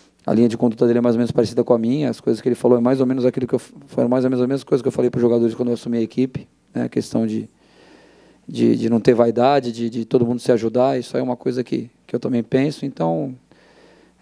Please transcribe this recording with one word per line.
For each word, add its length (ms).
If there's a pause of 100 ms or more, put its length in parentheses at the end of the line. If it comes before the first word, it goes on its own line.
(260)
A 80
linha 140
de 100
conduta 300
dele 120
é 20
mais 140
ou 40
menos 120
parecida 340
com 80
a 40
minha, 320
as 120
coisas 200
que 60
ele 80
falou 220
é 40
mais 200
ou 40
menos 200
aquilo 200
que 80
eu 60
f-, 140 (140)
foram 200
mais 160
ou 60
menos 120
as 60
mesmas 160
coisas 180
que 60
eu 40
falei 200
pros 100
jogadores 320
quando 140
eu 60
assumi 240
a 40
equipe, 460 (260)
né? 120
A 40
questão 380
de, 220 (1000)
de, 300
de 120
não 120
ter 120
vaidade, 600
de, 160
de 160
todo 200
mundo 140
se 140
ajudar, 440
isso 200
aí 20
é 40
uma 120
coisa 260
que, 300 (160)
que 80
eu 60
também 200
penso, 440
então, 500 (880)